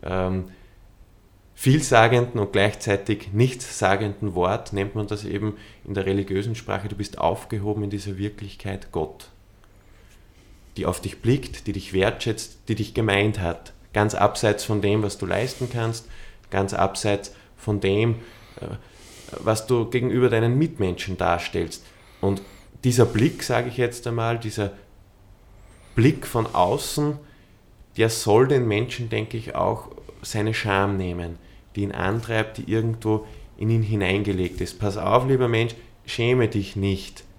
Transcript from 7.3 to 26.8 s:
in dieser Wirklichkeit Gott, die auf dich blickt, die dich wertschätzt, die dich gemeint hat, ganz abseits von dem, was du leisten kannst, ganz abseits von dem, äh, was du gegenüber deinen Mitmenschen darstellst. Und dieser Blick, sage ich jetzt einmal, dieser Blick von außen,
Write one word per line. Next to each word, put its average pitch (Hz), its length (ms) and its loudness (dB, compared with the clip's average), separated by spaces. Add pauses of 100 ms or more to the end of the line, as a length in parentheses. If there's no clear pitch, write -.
in 101 80 -4
dieser 98 260 -6
Wirklichkeit 101 760 -8
Gott, - 360 -6 (1500)
die - 100 -2
auf 90 140 -2
dich - 200 -8
blickt, - 460 0
die 101 60 -4
dich 95 200 -8
wertschätzt, 107 640 0 (100)
die 110 80 0
dich 110 180 -6
gemeint 104 460 2
hat, 85 320 -4 (200)
ganz 104 220 2
abseits 101 480 2
von 104 180 0
dem, 104 220 2
was 101 160 -4
du 98 80 -4
leisten 113 420 -2
kannst, 113 380 -4 (440)
ganz 98 240 0
abseits 98 580 0 (240)
von 104 240 -2
dem, 104 340 2 (460)
äh, - 60 -10 (760)
was 110 260 0
du 117 240 2
gegenüber 123 400 2
deinen 117 260 4
Mitmenschen 95 600 -2
darstellst. 85 680 -2 (360)
Und 98 200 0 (440)
dieser 120 200 6
Blick, 123 380 0
sage 123 260 0
ich 117 80 -8
jetzt 120 300 -2
einmal, 117 320 -2
dieser 107 340 -4 (1200)
Blick 123 320 4
von 117 200 -2
außen, 143 720 0 (800)